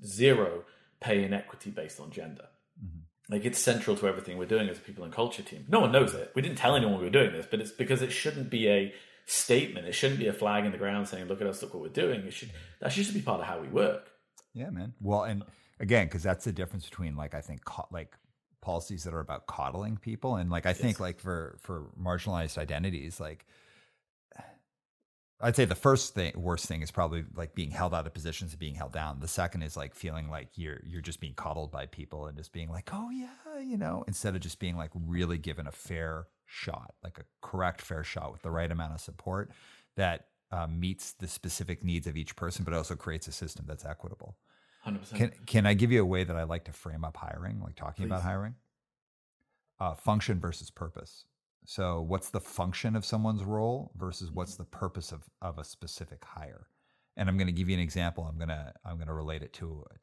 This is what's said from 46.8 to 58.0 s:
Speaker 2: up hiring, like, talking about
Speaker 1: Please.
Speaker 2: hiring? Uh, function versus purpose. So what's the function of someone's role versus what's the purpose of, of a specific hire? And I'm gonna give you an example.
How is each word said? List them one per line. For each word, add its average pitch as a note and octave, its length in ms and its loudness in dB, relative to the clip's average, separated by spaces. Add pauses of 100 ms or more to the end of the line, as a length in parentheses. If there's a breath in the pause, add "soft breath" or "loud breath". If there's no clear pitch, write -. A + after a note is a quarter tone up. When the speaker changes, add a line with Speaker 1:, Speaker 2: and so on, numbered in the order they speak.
Speaker 2:
up D#2 120 -8
hiring, F2 440 -8
like, E2+ 140 -10
talking F2+ 300 -6
about F#2 160 0
Speaker 1:
Please. E2+ 40 0
Speaker 2:
hiring? G2 300 -2 (1200)
Uh, F2+ 140 0
function G#2+ 460 2
versus E2+ 320 -4
purpose. - 540 -12 (400)
So F2+ 340 0
what's E2+ 300 -2
the G2 100 -2
function F#2+ 560 -2
of G#2 80 0
someone's A2 400 0
role A2 540 0
versus F2 340 -6
what's F2+ 240 -4
the F2+ 80 -10
purpose - 480 -6
of, D2+ 180 -14 (120)
of E2+ 180 -6
a D2 60 -10
specific - 580 -14
hire? - 440 -14 (500)
And G2 100 2
I'm F#2+ 100 4
gonna F#2 140 4
give F2 160 2
you F#2+ 80 4
an F2 60 4
example. E2+ 420 0